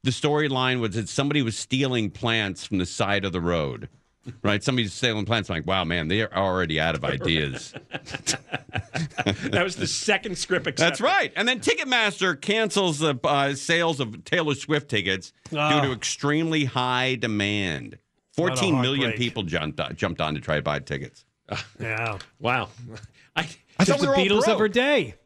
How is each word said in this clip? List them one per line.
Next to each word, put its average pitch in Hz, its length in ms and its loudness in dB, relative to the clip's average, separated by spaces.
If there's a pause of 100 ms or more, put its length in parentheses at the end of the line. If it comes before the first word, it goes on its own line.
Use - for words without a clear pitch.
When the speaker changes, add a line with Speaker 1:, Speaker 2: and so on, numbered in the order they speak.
Speaker 1:
the 131 80 0
storyline 131 680 2
was 104 140 -2
that 107 120 -2
somebody 143 360 0
was 113 140 -2
stealing 127 540 0
plants 110 540 0
from 101 140 -2
the 90 60 2
side 101 380 0
of 98 80 -2
the 90 80 -2
road. 78 480 -2 (560)
Right? 104 200 2
Somebody's 123 300 0
stealing 107 320 0
plants. 113 240 0
I'm 92 60 -2
like, 76 100 -4
"Wow, 92 200 2
man, 82 220 -2
they 101 140 2
are 110 100 -2
already 92 480 0
out 82 140 2
of 69 120 -4
ideas." 69 760 -2
<laughs> - 40 -20 (1700)
Speaker 2:
That 175 120 2
was 190 120 -4
the 180 120 -4
second 202 500 -2
script 170 300 -2
accepted. 156 240 2
Speaker 1:
That's - 100 -6
right. 311 340 2
And 214 120 0
then 247 120 0
Ticketmaster 208 800 0
cancels 202 600 2
the, 147 240 2
uh, 139 320 2
sales 165 440 0
of 113 240 -6
Taylor 156 320 0
Swift 147 340 -2
tickets 95 440 -2 (220)
Speaker 3:
Ah. 151 260 2
Speaker 1:
due 139 60 2
to 131 60 0
extremely 151 720 0
high 127 500 0
demand. 101 840 -2 (380)
Speaker 3:
What 175 180 2
a - 20 -2
Speaker 1:
Fourteen 156 260 2
million 135 260 2
Speaker 3:
heartbreak. 113 200 -2
Speaker 1:
people 113 160 -4
jumped 78 360 -2
on, 67 160 -4
jumped 87 260 -2
on 76 140 0
to 71 60 -4
try 78 140 -2
to 73 60 0
buy 71 180 0
tickets. 69 460 -10 (540)
Speaker 3:
Yeah. 113 380 -4 (220)
Speaker 2:
Wow. 120 300 0 (320)
<laughs> - 340 -16
I 160 60 0
Speaker 1:
I 160 40 -2
Speaker 3:
She's - 120 -14 (320)
Speaker 1:
thought 277 100 4
Speaker 3:
the - 40 2
Speaker 1:
we 285 40 4
were 269 80 6
all 277 100 6
Speaker 3:
Beatles 202 140 4
of 240 60 4
Speaker 1:
broke. 220 140 4
Speaker 3:
her 214 100 4
day. 240 460 2 (100)